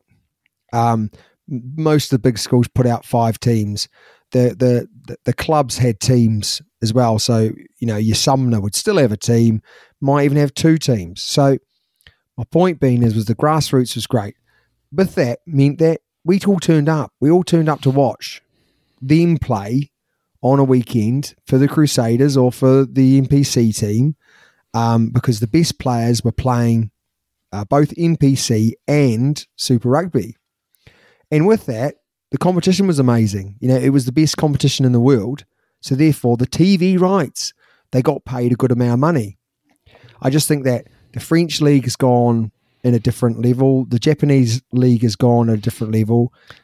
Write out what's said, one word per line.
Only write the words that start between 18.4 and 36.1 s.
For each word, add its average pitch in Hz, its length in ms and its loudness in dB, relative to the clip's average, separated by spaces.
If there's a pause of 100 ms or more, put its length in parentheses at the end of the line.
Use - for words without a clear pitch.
them 160 360 2
play 120 520 -4 (520)
on 135 180 2
a 139 40 4
weekend 127 680 0 (120)
for 131 120 0
the 139 100 4
Crusaders 135 680 0
or 127 140 4
for 135 340 2
the 131 320 4
N 131 100 2
P 143 160 2
C 117 280 2
team, 113 440 -2 (580)
um, 113 360 0
because 120 300 -2
the 113 80 -4
best 160 320 0
players 120 440 -2
were 117 80 -2
playing, 117 600 -2 (600)
uh, 104 140 -10
both 143 320 0
N 165 200 0
P 135 180 2
C 113 400 0 (120)
and 139 580 0 (100)
Super 123 340 -2
Rugby. 135 460 -2 (960)
And 156 160 2
with 220 200 0
that, 127 280 -6 (360)
the 135 60 -4
competition 185 500 0
was 156 120 0
amazing. 104 600 0
You 127 100 -2
know, 131 80 4
it 127 120 2
was 135 160 0
the 127 60 -6
best 151 260 0
competition 139 480 0
in 127 60 2
the 123 80 2
world. 123 460 0 (360)
So - 140 -4
therefore, 139 400 2